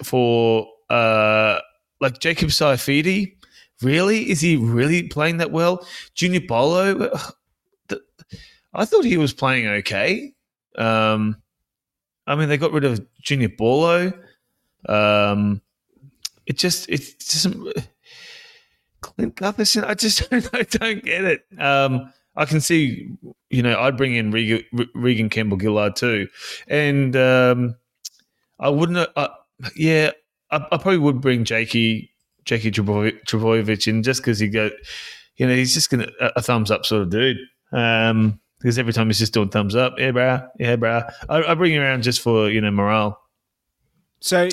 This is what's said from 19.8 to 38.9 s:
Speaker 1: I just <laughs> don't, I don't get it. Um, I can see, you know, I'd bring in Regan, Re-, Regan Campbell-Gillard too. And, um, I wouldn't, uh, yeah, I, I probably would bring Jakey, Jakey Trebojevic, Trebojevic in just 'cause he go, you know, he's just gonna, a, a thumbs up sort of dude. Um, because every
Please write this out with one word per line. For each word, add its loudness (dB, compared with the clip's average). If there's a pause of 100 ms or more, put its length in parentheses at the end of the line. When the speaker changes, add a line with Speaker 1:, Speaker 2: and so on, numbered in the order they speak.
Speaker 1:
I -2
just -2
<laughs> -
don't, 0
I -2
don't -4
get -4
it. -2 (120)
Um, 0 (260)
I 0
can 0
see, 0 (340)
you 2
know, 2
I'd 2
bring 0
in 0
Regan, 0 (100)
Re-, -2
Regan 0
Campbell-Gillard 0
too. -2 (400)
And, 0
um, 4 (840)
I -4
wouldn't, 0
uh, -2 (460)
yeah, 2 (400)
I, 0
I -2
probably 0
would 2
bring 2
Jakey, 0 (320)
Jakey -2
Trebojevic, 0
Trebojevic 0
in 0
just -2
'cause -2
he 0
go, -2 (680)
you 2
know, 2
he's 0
just 0
gonna, -2 (100)
a, -2
a -2
thumbs 0
up -2
sort 0
of -4
dude. 0 (340)
Um, 2 (200)
because 0
every 0